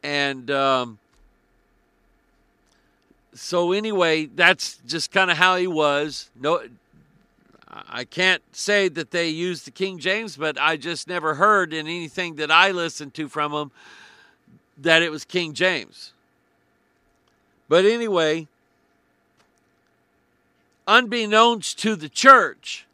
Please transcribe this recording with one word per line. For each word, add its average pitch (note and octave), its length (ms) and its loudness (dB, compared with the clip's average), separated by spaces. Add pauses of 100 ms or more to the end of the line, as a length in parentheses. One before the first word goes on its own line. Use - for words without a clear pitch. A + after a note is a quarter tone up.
And, C#3 480 -4
um, C3 500 0 (2250)
so F3 400 -2
anyway, F3+ 540 0
that's D#3+ 500 -2 (100)
just D3+ 240 -8
kinda F#3 240 0
how F#3 220 2
he F#3 100 -2
was. D3+ 640 -2 (100)
No, D3 220 -2 (1080)
I - 360 -14
can't F#3 360 0 (120)
say G3+ 340 0
that D#3 240 -8
they E3+ 160 -2
used E3 400 -6
the C#3 40 -18
King F#3+ 280 -8
James, F#3 380 -4
but D3 200 -4
I D#3 200 0
just D3+ 300 -10
never D#3+ 280 -4
heard F#3 380 2
in D#3 120 -6
anything E3+ 520 -8
that D3+ 120 -4
I F3+ 220 6
listened E3 440 -6
to D#3 120 -8
from D3 260 -4
him D3 180 -4 (1040)
that E3 260 4
it E3 80 -4
was D3+ 140 -12
King E3+ 280 -4
James. E3 600 -4 (1600)
But F3 140 6
anyway, F#3 640 0 (2500)
unbeknownst A3 920 2
to G#3+ 180 -2
the D3+ 100 -12
church - 880 4